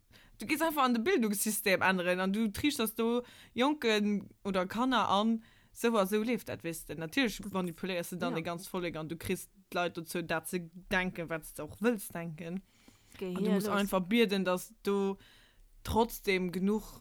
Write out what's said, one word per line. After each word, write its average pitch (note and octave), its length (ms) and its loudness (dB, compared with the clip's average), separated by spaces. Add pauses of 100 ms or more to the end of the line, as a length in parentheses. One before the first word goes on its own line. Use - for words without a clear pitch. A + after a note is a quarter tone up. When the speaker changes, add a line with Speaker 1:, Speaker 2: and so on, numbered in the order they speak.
(380)
Speaker 1:
du A3 80 -8
gehst D#4 160 0
einfach D4+ 220 2
an B3 100 4
das A3+ 100 2
Bildungssystem G#3+ 800 2
ändern F3+ 380 2
und F#3+ 160 2
du A3+ 160 2
triffst, D4 260 0
dass A3 160 -2
du A#3 280 0 (320)
Jungen A3 720 2 (160)
oder F#3+ 220 0
Kinder A#3 420 0
an, A3 340 2 (300)
so - 160 0
oder G#3+ 180 4
so G#3+ 160 2
lebt, A3+ 260 -2
das - 140 -8
weißt E3 280 -8
du. F3 60 -8
Natürlich F#3+ 420 0
Speaker 2:
Das G3 140 -10
Speaker 1:
manipulierst F3+ 600 -4
du F3+ 40 -6
dann F3 160 -2
Speaker 2:
ja. A3+ 40 -2
Speaker 1:
die E3 60 -2
ganz E3+ 260 -6
voll F3+ 160 -4 (120)
und D#3 140 -8
du E3 60 -6
kriegst - 340 -6 (220)
die - 40 -6
Leute F3 260 -2
dazu, E3+ 200 -6
dass D#3+ 280 -4
sie F3 180 -4 (220)
denken, F#3 380 -2
was D#3+ 260 -8
du D3 100 -10
auch - 160 -12
willst A3+ 340 0
denken. E3+ 480 -8 (560)
Speaker 2:
Geh F#3+ 100 -6
Speaker 1:
Und F3+ 100 -4
du F#3 40 0
Speaker 2:
hier G#3+ 120 2
Speaker 1:
musst G3 140 2
Speaker 2:
los. G3+ 80 0
Speaker 1:
einfach G3 240 2
beten, G3 440 4
dass F3+ 280 0 (100)
du G3 340 2 (640)
trotzdem F#3+ 720 0
genug G3 300 0 (180)